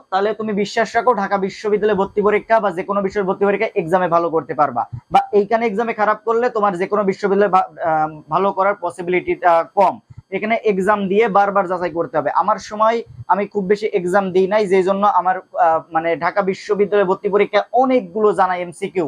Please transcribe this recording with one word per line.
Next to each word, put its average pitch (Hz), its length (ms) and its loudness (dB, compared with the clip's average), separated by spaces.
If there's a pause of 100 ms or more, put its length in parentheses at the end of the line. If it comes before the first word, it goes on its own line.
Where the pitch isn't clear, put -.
তাহলে 196 240 0
তুমি 220 200 -6
বিশ্বাস 208 420 0
রাখো 233 200 2
ঢাকা 196 220 -2
বিশ্ববিদ্যালয়ে 196 640 -2
ভর্তি 196 200 -2
পরীক্ষা 208 380 2
বা 202 120 0
যে 165 120 -6
কোনো 196 180 -4
বিশ্ববিদ্যালয়ে 196 300 -2
ভর্তি 196 140 -2
পরীক্ষা 202 300 0
এক্সামে 180 320 0
ভালো 170 220 0
করতে 156 240 -2
পারবা, 127 300 0 (280)
বা 185 80 4 (120)
এইখানে 214 340 2
এক্সামে 226 280 -2
খারাপ 214 320 0
করলে 226 240 0
তোমার 208 280 0
যে 190 100 -2
কোনো 208 160 0
বিশ্ববিদ্যালয়ে 196 520 2
ভা-, 190 140 2 (100)
আহ, 156 300 0 (200)
ভালো 185 220 0
করার 190 300 0
পসিবিলিটিটা 175 720 0 (220)
কম। 180 200 2 (340)
এখানে 214 340 -4
এক্সাম 202 440 2
দিয়ে 202 200 2
বারবার 196 400 2
যাচাই 175 240 -4
করতে 160 260 -4
হবে। 143 120 -2 (120)
আমার 202 180 0
সময় 220 380 0 (300)
আমি 190 200 0
খুব 202 160 -4
বেশি 202 300 0
এক্সাম 190 380 0
দিই 185 160 2
নাই, 214 200 2
যেই 185 160 4
জন্য 196 220 0
আমার, 185 320 2
আহ, 165 420 0 (120)
মানে 165 260 -2
ঢাকা 175 240 0
বিশ্ববিদ্যালয়ে 196 720 0
ভর্তি 196 180 -4
পরীক্ষা 202 320 2 (120)
অনেকগুলো 214 600 2
জানা 180 240 0
এমসিকিউ 175 500 -4